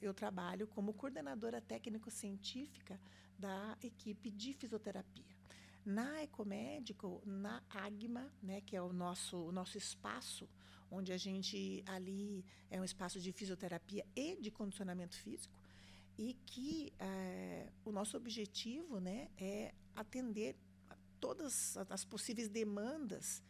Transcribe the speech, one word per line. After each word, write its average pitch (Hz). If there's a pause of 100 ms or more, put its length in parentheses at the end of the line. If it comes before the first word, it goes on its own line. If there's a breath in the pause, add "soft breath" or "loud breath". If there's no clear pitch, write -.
eu 202
trabalho 190
como 208
coordenadora 254
técnico-científica 220 (380 loud breath)
da 196
equipe 214
de 208
fisioterapia. 214 (460 loud breath)
Na 247
Ecomédico, 220
na 202
agma, 220 (120)
né, 190
que 196
é 180
o 180
nosso, 180
o 165
nosso 185
espaço, - (440 loud breath)
onde 190
a 185
gente 190
ali 190 (260 loud breath)
é 185
um 190
espaço 185
de 185
fisioterapia 185 (100)
e 311
de 220
condicionamento 185
físico, - (600 loud breath)
e 233 (100)
que, 294
é, 185 (100)
o 226
nosso 208
objetivo, 233
né, 208 (100)
é 202 (240)
atender 226 (360)
a - (220)
todas - (120)
as -
possíveis 226
demandas 214